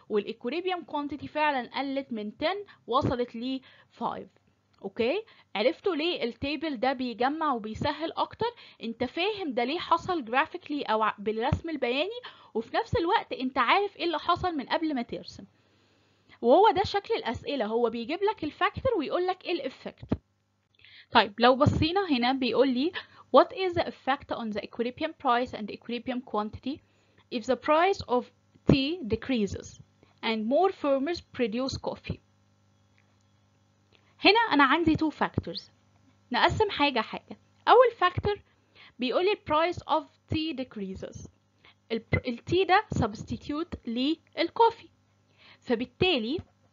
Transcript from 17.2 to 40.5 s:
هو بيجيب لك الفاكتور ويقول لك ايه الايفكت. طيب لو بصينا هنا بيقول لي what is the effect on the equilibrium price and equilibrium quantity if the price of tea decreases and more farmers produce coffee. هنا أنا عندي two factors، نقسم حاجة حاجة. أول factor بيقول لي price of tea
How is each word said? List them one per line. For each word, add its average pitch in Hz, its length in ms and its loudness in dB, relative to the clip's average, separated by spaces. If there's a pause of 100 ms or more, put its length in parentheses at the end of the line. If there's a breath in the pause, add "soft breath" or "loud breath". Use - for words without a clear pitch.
هو 226 240 0
بيجيب 240 340 -4
لك 403 200 -2
الفاكتور 392 540 -2
ويقول 349 300 -2
لك 370 180 -6
ايه 311 60 -4
الايفكت. - 640 -6 (960 loud breath)
طيب 214 280 4
لو 247 160 8
بصينا 330 540 2
هنا 247 240 2
بيقول 262 360 2
لي 262 220 0 (460 loud breath)
what 339 120 8
is 370 240 -2
the 339 100 0
effect - 520 -4
on 226 140 -8
the 208 120 -6
equilibrium 254 520 -6 (100)
price 247 300 0
and 208 180 -10
equilibrium 240 500 -8 (100)
quantity 214 480 -6 (560 soft breath)
if 226 100 -4
the 254 100 2
price 330 520 2
of 247 180 0 (460)
tea 285 280 4 (140)
decreases 226 640 -4 (440 soft breath)
and 220 220 -2
more 330 260 4
farmers 285 500 0 (160)
produce 240 400 -2
coffee. - 400 -8 (2000 soft breath)
هنا 392 160 8
أنا 294 240 4
عندي 311 320 4
two 311 160 -2
factors، - 500 -4 (680)
نقسم 403 380 4
حاجة 285 300 0
حاجة. - 380 -10 (300)
أول 480 200 10 (140)
factor 349 380 0 (600 loud breath)
بيقول 254 260 2
لي 415 100 4
price 330 420 0
of 302 260 0 (300)
tea 311 300 -2